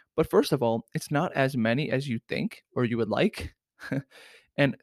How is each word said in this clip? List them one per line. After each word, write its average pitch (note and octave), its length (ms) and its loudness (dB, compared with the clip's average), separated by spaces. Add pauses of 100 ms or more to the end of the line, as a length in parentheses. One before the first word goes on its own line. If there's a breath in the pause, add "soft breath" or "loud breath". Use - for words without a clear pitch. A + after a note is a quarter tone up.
(160 soft breath)
But D#3+ 120 2
first G#3+ 220 4
of C3+ 140 0
all, A2+ 300 -2
it's - 180 -4
not D3+ 200 0
as C#3 240 0
many A#2 360 0
as C3+ 160 -2
you A#2 100 -2 (100)
think - 360 -4 (100)
or B2 100 2
you A2+ 120 0
would A2 120 0
like. - 460 -2 (340)
<laughs> - 680 -10
And C#3 260 2